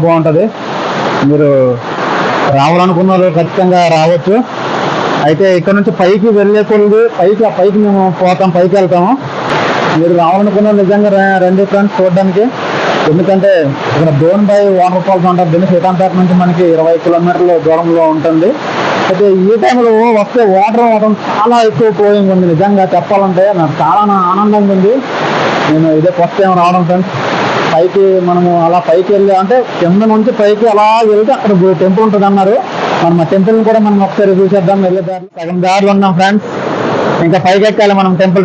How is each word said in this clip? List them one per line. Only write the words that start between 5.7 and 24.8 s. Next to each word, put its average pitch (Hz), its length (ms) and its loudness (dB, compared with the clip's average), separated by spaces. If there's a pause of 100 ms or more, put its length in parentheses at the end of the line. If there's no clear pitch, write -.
నుంచి 196 220 0
పైకి 190 280 2 (100)
వెళ్ళే 208 320 2
కొలది, 208 320 2 (180)
పైకి, 202 300 2
ఆ - 100 -6
పైకి 196 260 2
మేము 196 160 0 (200)
పోతాం, 185 340 0
పైకి 180 240 2
వెళ్తాము. 185 320 2 (880)
మీరు 170 220 2
రావాలనుకున్న 196 460 0
వాళ్ళు 202 160 2
నిజంగా 202 320 2
రా-, 196 280 2
రండి 190 280 2
ఫ్రెండ్స్ 202 260 0
చూడడానికి. 185 460 0 (640)
ఎందుకంటే 185 400 0 (440)
ఇక్కడ 156 160 0 (100)
దోన్బాయి 202 560 2
వాటర్ 180 300 0
ఫాల్స్ 185 240 0
అంటారు 180 220 0
దీన్ని. 175 180 0
సీతంపేట 180 500 0
నుంచి 185 220 2
మనకి 175 220 0 (100)
ఇరవై 160 200 2 (100)
కిలోమీటర్ల 175 520 0 (100)
దూరంలో 165 380 2 (100)
ఉంటుంది. 160 340 0 (600)
అయితే 196 180 0 (200)
ఈ 202 40 2 (120)
టైంలో 247 280 2 (300)
వస్తే 208 200 -2 (140)
వాటర్ 214 380 0
మాత్రం 214 200 0 (140)
చాలా 208 300 0 (120)
ఎక్కువ 220 200 0 (100)
ఫ్లోయింగ్ 202 360 2
ఉంది. 185 180 2
నిజంగా 190 320 2 (100)
చెప్పాలంటే 190 500 0 (160)
నాకు 156 220 -2
చాలా 175 280 2
నా-, 190 220 0
ఆనందంగా 208 440 0
ఉంది. 190 180 2 (760)